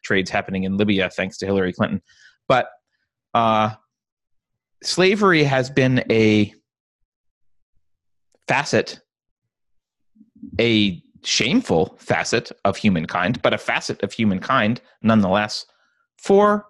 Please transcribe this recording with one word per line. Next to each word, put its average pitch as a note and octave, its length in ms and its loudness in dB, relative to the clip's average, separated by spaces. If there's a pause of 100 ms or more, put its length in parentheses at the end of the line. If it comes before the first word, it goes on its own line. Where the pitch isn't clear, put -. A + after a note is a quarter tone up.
trades F#2+ 280 -2
happening F#2+ 340 -4
in F#2+ 140 -4
Libya, G2 320 0
thanks F#2+ 280 -6
to G#2+ 80 -8
Hillary F#2+ 260 0
Clinton. - 280 -4 (480)
But, B2+ 200 2 (680)
uh, A2 360 2 (1120)
slavery F#3 600 2
has C3+ 260 0
been C3 400 2
a G#2+ 420 4 (2000)
facet, C3 520 -2 (1600)
a G#2+ 440 2 (220)
shameful - 760 -2
facet - 520 -4 (140)
of G2 120 0
humankind, F2+ 680 -2
but A2+ 120 2
a G#2 40 -6
facet - 440 -6
of G2+ 100 -6
humankind A2 680 0 (220)
nonetheless G#2 640 0 (520)
for G#3 520 2